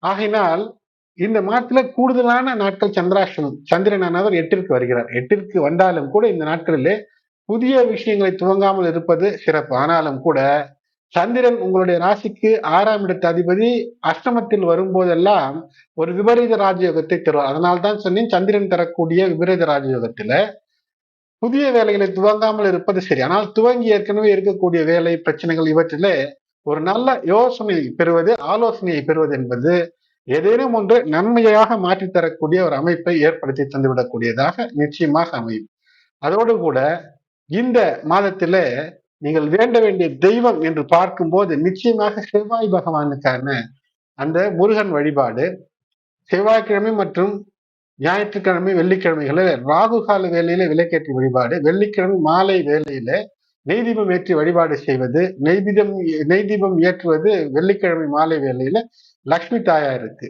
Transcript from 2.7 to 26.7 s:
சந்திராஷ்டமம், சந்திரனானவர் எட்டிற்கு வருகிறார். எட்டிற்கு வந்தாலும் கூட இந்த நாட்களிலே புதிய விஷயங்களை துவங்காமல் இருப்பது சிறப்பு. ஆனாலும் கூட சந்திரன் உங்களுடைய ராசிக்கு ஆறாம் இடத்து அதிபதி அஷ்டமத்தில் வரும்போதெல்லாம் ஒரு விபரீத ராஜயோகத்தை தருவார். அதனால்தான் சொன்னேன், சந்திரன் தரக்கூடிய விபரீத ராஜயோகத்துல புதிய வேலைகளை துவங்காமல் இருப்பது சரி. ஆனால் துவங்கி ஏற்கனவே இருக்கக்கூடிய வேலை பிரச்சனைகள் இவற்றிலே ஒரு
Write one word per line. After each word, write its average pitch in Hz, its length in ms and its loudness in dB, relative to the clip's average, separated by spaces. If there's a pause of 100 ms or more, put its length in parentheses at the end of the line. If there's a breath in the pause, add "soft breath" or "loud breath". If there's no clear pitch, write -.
சந்திராஷ்டமம், 180 720 -2
சந்திரனானவர் 190 680 0
எட்டிற்கு 175 360 -2
வருகிறார். 123 400 0
எட்டிற்கு 151 480 -2
வந்தாலும் 165 500 2
கூட 214 160 0
இந்த 180 180 -2
நாட்களிலே 160 500 0 (540 soft breath)
புதிய 247 380 2
விஷயங்களை 202 480 0
துவங்காமல் 190 560 0
இருப்பது 165 380 0 (100)
சிறப்பு. 151 380 -2
ஆனாலும் 147 440 0
கூட 160 200 0 (720)
சந்திரன் 240 460 2
உங்களுடைய 185 380 0
ராசிக்கு 202 520 0 (180)
ஆறாம் 202 360 2
இடத்து 180 240 -2
அதிபதி 180 400 2 (360)
அஷ்டமத்தில் 220 640 -2
வரும்போதெல்லாம் 175 920 2 (420 soft breath)
ஒரு 160 140 -2
விபரீத 226 440 2
ராஜயோகத்தை 180 640 0
தருவார். 143 320 0
அதனால்தான் 175 500 0
சொன்னேன், 208 320 -2
சந்திரன் 196 400 0
தரக்கூடிய 170 560 0
விபரீத 170 380 0
ராஜயோகத்துல 131 720 -2 (1000)
புதிய 254 280 0
வேலைகளை 214 400 2
துவங்காமல் 214 580 0
இருப்பது 180 340 -2
சரி. 135 200 -2
ஆனால் 185 300 0
துவங்கி 240 380 2
ஏற்கனவே 208 400 2
இருக்கக்கூடிய 185 540 2
வேலை 165 340 2
பிரச்சனைகள் 165 500 -2
இவற்றிலே 165 460 2 (520)
ஒரு 147 160 -2